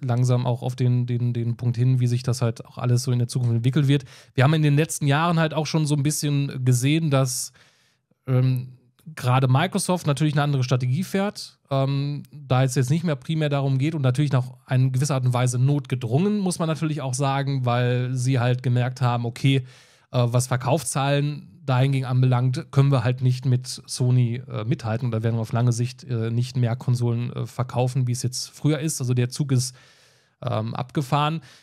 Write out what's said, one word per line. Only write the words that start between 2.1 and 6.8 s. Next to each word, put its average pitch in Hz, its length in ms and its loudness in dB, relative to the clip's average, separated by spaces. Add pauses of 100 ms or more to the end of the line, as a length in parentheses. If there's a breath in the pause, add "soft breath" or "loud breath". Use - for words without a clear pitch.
das 117 180 -2
halt 117 240 -2
auch - 120 -18
alles 123 260 0
so 131 100 -2
in 120 60 2
der 120 100 0
Zukunft 120 260 0
entwickeln 131 320 2
wird. 143 160 2 (300 loud breath)
Wir 127 100 4
haben 147 100 6
in 156 100 2
den 143 120 4
letzten 151 320 0
Jahren 160 320 2
halt 156 140 2
auch 156 120 -2
schon 156 200 0
so 147 100 0
ein 139 80 0
bisschen 139 640 -2
gesehen, 139 440 2